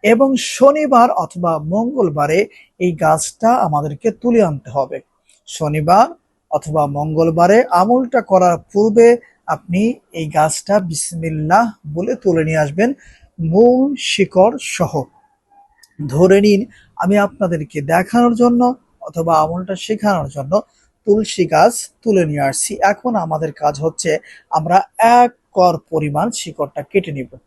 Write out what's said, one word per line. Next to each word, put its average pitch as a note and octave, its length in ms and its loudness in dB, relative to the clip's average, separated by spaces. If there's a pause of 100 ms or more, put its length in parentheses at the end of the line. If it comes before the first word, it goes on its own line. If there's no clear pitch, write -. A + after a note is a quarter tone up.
(120)
এবং C4 160 2 (200)
শনিবার C4+ 600 2 (160)
অথবা F3 280 -4 (200)
মঙ্গলবারে F#3 640 -2 (420)
এই F3+ 120 0 (100)
গাছটা D#3+ 480 0 (140)
আমাদেরকে D3+ 480 -4
তুলে A#3 300 0
আনতে D3 280 -4
হবে। C3+ 280 -4 (500)
শনিবার D#3 580 0 (440)
অথবা D3+ 380 -2
মঙ্গলবারে D#3+ 680 2 (140)
আমলটা A#3+ 500 0
করার F#3 340 2 (120)
পূর্বে A3 400 4 (400)
আপনি E3+ 340 -4 (300)
এই E3 160 -8
গাছটা D#3 520 0
বিসমিল্লাহ E3 840 -2 (280)
বলে F3 240 -6
তুলে E3 280 0
নিয়ে D#3 200 -2
আসবেন, F3+ 260 -2 (480)
মূল A#3+ 500 2 (180)
শিকড় G3 500 0 (100)
সহ। - 260 -4 (1040)
ধরে D#3 420 2
নিন, G3+ 200 4 (380)
আমি F#3 200 0
আপনাদেরকে F3 600 -4 (140)
দেখানোর A#3 440 2
জন্য A#3+ 260 2 (400)
অথবা E3 380 -4
আমলটা F3+ 360 -4
শেখানোর G3 540 -4
জন্য C#3 220 -8 (540)
তুলসী G#3 400 0
গাছ D#3+ 280 2 (260)
তুলে G3 260 0
নিয়ে C#3+ 220 -4
আসছি। - 240 -6 (180)
এখন A#3 260 -6
আমাদের D#3+ 360 -4
কাজ D3 280 -2
হচ্ছে D#3+ 300 -4 (420)
আমরা E3 260 0 (380)
এক A#3+ 140 6 (220)
কর F3+ 220 2 (140)
পরিমাণ D3+ 420 -2
শিকড়টা D3 520 -10
কেটে F#3 300 -4
নিব। C3 180 -10 (160)